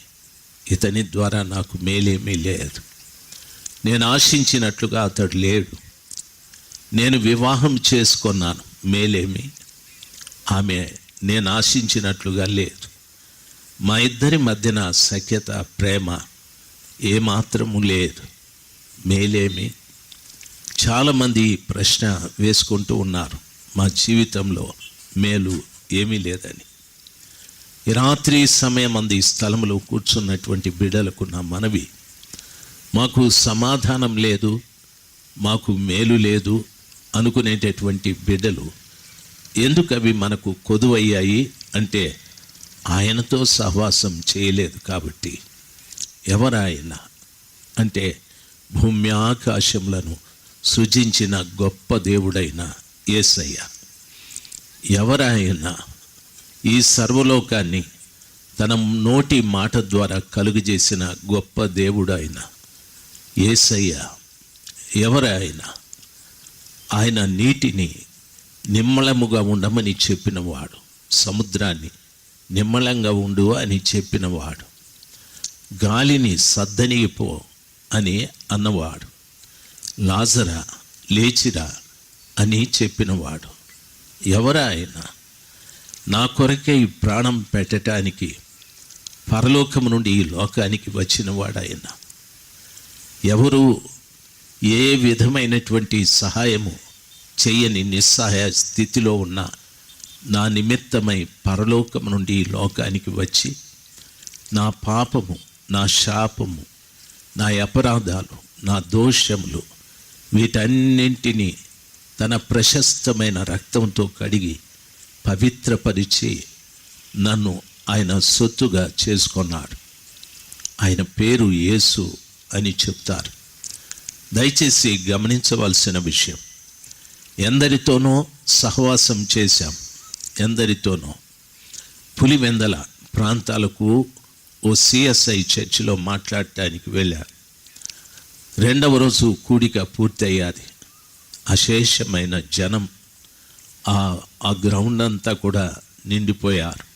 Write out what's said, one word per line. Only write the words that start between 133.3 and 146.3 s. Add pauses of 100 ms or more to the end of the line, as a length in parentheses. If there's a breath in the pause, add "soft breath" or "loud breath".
ఓ
సిఎస్ఐ
చర్చిలో
మాట్లాడటానికి
వెళ్ళా. (1300 loud breath)
రెండవ
రోజు (100)
కూడిక
పూర్తయ్యాది. (880)
అశేషమైన (100)
జనం (1000 loud breath)
ఆ, (260)
ఆ
గ్రౌండ్
అంతా
కూడా (320)
నిండిపోయారు. (120)